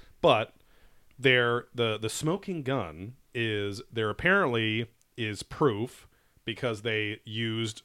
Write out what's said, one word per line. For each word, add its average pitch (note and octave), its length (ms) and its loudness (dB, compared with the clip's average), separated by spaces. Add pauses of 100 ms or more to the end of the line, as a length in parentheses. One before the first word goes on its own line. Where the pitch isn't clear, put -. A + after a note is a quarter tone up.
(220)
But A#2 320 4 (640)
there, B2 560 4
the, A2 240 0
the A2 100 -4
smoking E3+ 540 -4
gun G#2 520 -4 (200)
is G#2 480 -2 (100)
there A2 180 -2
apparently A#2 760 2 (300)
is G#2+ 260 -4
proof B2 680 -2 (380)
because A2+ 360 -4
they G#2+ 440 -2
used A2 580 -4